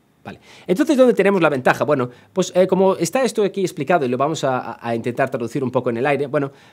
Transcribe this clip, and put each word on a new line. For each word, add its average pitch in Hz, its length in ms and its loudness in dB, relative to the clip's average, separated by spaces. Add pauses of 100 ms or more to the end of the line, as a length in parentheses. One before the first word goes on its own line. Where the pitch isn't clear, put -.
(240)
Vale. - 140 -16 (300)
Entonces, 262 280 0
¿dónde 247 180 6
tenemos 190 280 2
la 156 60 4
ventaja? 131 340 0
Bueno, 127 260 0 (240)
pues, - 220 -4
eh, 180 140 4
como 190 260 2
está 254 300 -2
esto 226 180 -2
aquí 196 200 -2
explicado 165 440 0
y - 20 -2
lo 123 80 0
vamos 143 280 -2
a, 131 120 0
a, - 320 -8
a 117 60 -2
intentar 120 360 -2
traducir 123 340 -4
un 123 80 -4
poco 123 180 0
en 113 60 -2
el 123 100 -2
aire, 143 220 0
bueno, 139 240 -4 (200)